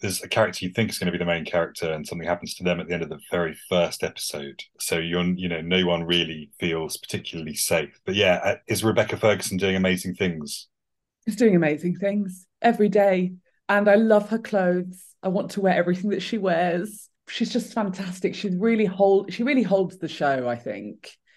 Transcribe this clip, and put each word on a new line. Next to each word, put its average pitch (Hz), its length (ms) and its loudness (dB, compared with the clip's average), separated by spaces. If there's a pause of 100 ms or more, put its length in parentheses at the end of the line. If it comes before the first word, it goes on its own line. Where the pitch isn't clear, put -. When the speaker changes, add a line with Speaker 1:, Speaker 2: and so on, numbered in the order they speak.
Speaker 1:
there's 98 220 -4
a - 60 -14
character 104 360 0
you 90 60 -4
think 107 200 0
is - 80 -8
gonna 90 120 0
be 87 80 -4
the 87 60 -2
main 85 200 -2
character 85 460 -2
and 78 160 -6
something 85 220 -8
happens - 260 -4
to - 80 -14
them 87 160 0
at 87 80 -8
the 87 80 -4
end 82 80 -4
of 78 60 -6
the 76 100 -10 (140)
very 85 240 -2 (120)
first 87 360 0
episode. - 580 -8 (160)
So - 200 -4
you're, 85 260 -2
you 90 240 -2
know, 82 140 -4
no 90 220 2
one 85 200 0
really 80 460 -2 (100)
feels 80 380 -4
particularly 80 560 -10
safe. - 500 -2
But 95 100 -2
yeah, 95 300 4
uh, 101 100 0 (140)
is 95 160 -2
Rebecca 107 320 2
Ferguson 101 400 0
doing 95 180 0
amazing 92 400 0
things? 80 540 -4 (560)
Speaker 2:
She's 208 100 -4
doing 214 220 4
amazing 165 400 2
things 202 500 -4 (160)
every 214 280 4
day. 185 420 4 (360)
And 202 200 4
I 202 80 8
love 214 320 6
her 226 100 -2
clothes. 185 640 0 (220)
I 190 40 0
want 185 240 -2
to 202 80 -4
wear 190 140 4
everything 180 360 0
that 196 120 -2
she 226 160 -4
wears. 180 680 0 (180)
She's - 240 -2
just 226 220 -4
fantastic. 190 640 -4
She 208 140 -4
really 214 340 2
hold-, 196 480 4
she 226 100 -4
really 262 220 4
holds 185 340 0
the 160 100 -6
show, 135 380 0
I 120 100 -2
think. 104 540 -10 (260)